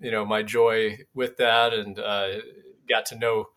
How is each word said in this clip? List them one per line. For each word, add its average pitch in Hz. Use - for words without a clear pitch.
you 120
know, 107
my 107
joy 110
with 127
that 117
and, 101
uh, 101
got 113
to 120
know, 113